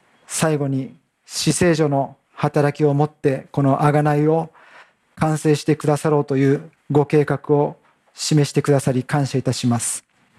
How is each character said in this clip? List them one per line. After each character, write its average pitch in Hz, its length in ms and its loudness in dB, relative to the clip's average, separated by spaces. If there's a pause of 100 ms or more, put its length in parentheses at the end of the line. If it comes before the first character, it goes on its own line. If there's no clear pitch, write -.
(260)
最 160 300 -2
後 139 120 -4
に 135 280 -6 (300)
死 - 260 -2
聖 175 220 2
所 151 140 0
の 139 280 -2 (180)
働 147 420 0
き 151 80 0
を 143 100 2
も 147 120 2
っ 151 40 -8
て - 400 -4
こ 143 120 -2
の 147 180 2
贖 147 420 2
い 151 60 0
を 160 220 -2 (680)
完 156 220 -2
成 151 180 2
し - 80 -8
て 151 120 0
く - 100 -10
だ 147 100 2
さ 156 140 -2
ろ 147 100 2
う 139 40 -2
と 139 120 -4
い 139 180 2
う 156 160 -6 (200)
ご 143 160 2
計 151 180 2
画 147 320 -2
を 147 200 -2 (380)
示 147 340 0
し - 40 -12
て 143 100 0
く - 80 0
だ 139 100 4
さ 139 120 -2
り 123 120 -2
感 143 220 -2
謝 131 120 -4
い 123 40 -2
た 131 100 -2
し - 140 -4
ま 120 140 0
す。 - 240 -8 (340)